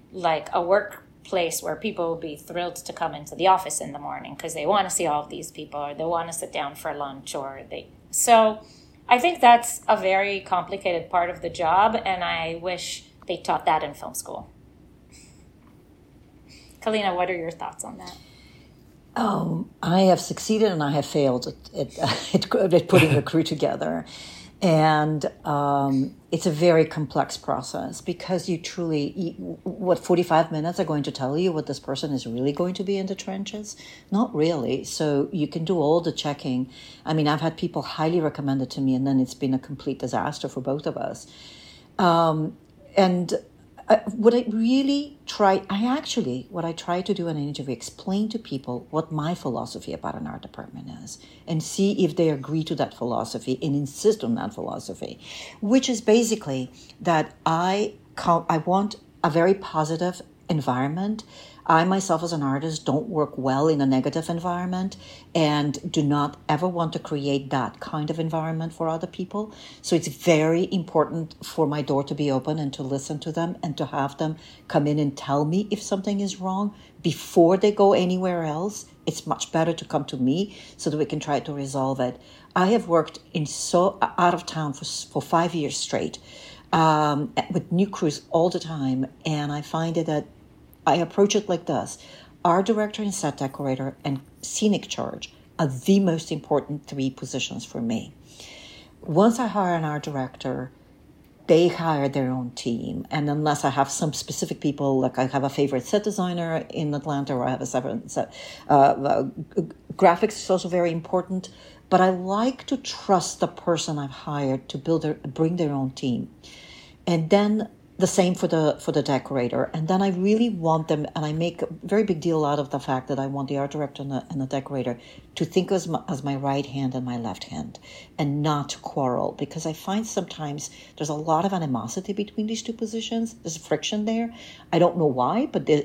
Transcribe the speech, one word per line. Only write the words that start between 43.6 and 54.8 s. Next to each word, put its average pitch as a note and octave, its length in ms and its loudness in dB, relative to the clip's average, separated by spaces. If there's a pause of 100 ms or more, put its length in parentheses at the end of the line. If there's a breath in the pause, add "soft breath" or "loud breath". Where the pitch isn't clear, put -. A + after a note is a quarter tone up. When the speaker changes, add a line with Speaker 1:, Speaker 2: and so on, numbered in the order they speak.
Speaker 2:
uh, - 80 8 (160)
what A3+ 180 6
I A#3+ 160 2
really C4+ 800 2
try, F#3+ 420 4
I G3+ 160 0
actually, A#3 640 -2
what E3+ 160 -6
I E3 80 -2
try F3 300 -4
to G3+ 100 -2
do F3 140 -2
in D#3+ 100 -2
an C#3+ 120 -2
interview, - 260 -6
explain - 540 -4
to A3 100 -6
people B2+ 520 -8
what D#3+ 200 -2
my D#3 240 -2
philosophy - 580 -6
about - 220 -8
an - 140 -8
art - 140 -12
department - 460 -16 (140)
is - 160 -16 (300 loud breath)
and D#3+ 120 0
see G3 440 0
if D#3 100 0
they E3 160 4
agree C#3+ 340 -2
to D#3+ 120 -4
that C3 180 -2
philosophy A#2 640 -4
and D3 140 0
insist D3 480 0
on A#2 140 0
that - 180 -6
philosophy, - 640 -10 (420 loud breath)